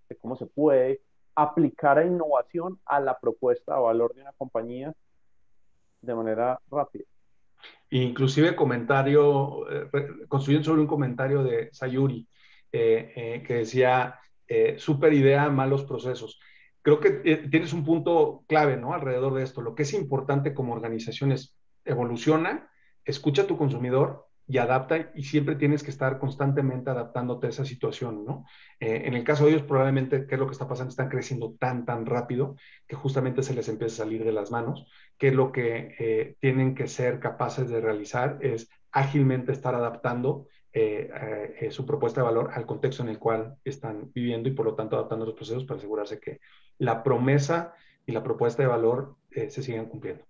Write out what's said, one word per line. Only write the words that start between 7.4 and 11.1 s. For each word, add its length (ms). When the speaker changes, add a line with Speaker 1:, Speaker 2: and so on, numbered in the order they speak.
Speaker 2:
Inclusive 680
comentario, 1160
eh, 200
re-, 380
construyendo 380
sobre 160
un 40
comentario 560